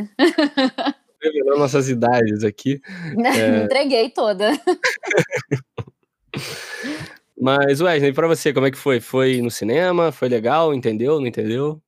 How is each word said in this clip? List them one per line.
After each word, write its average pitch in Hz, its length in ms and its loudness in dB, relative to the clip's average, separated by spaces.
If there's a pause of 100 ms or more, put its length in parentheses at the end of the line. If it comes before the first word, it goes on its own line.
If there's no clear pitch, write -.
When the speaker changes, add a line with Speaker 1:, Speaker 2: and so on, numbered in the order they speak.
(180)
Speaker 1:
<laughs> 269 800 0 (240)
Speaker 2:
Revelando 143 380 2
nossas 135 300 2
idades 117 540 2
aqui. 131 420 -2
Speaker 1:
<laughs> 190 520 -2
Speaker 2:
É. 220 280 2
Speaker 1:
Entreguei 262 440 0
toda. 214 440 0
<laughs> - 1400 -2 (1500)
Speaker 2:
Mas, 139 380 2
Wesley, 151 340 2
pra 156 140 0
você, 156 260 0
como 135 140 2
é 135 40 0
que 135 60 -10
foi? 131 220 0
Foi 131 420 0
no 120 80 -2
cinema? 165 640 0
Foi - 160 -4
legal? 127 460 2
Entendeu? 120 460 0
Não 131 80 -4
entendeu? 123 600 -4